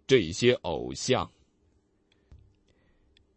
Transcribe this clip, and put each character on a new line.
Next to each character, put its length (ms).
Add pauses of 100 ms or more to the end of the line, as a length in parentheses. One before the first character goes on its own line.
这 260
些 200
偶 420
像。 360 (2000)